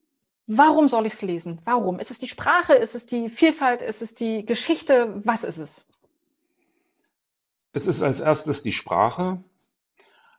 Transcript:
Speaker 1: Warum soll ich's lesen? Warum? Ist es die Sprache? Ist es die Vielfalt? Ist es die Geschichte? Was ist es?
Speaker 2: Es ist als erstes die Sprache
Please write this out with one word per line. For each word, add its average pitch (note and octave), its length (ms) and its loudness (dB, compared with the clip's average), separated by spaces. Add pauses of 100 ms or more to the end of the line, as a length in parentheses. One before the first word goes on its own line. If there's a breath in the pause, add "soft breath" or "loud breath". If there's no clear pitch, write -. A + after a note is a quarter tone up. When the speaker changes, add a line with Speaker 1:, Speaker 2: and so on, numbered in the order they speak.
(460)
Speaker 1:
Warum D4 420 6
soll A3+ 200 0
ich's - 160 -8
lesen? E3+ 420 -6
Warum? G3+ 340 0
Ist - 120 -10
es - 80 -14
die C4 80 -10
Sprache? E4+ 460 2
Ist A3+ 200 4
es A#3 140 -12
die A#3 220 -6
Vielfalt? C4+ 520 2
Ist A3 220 -8
es A3 100 -12
die A3 320 -4
Geschichte? A#3+ 800 0
Was A3+ 180 0
ist - 140 -8
es? - 280 -16 (1900)
Speaker 2:
Es D3 140 -6
ist - 160 -2
als C3 160 0
erstes D3+ 420 0
die A2 100 -4
Sprache F3 720 -2 (960)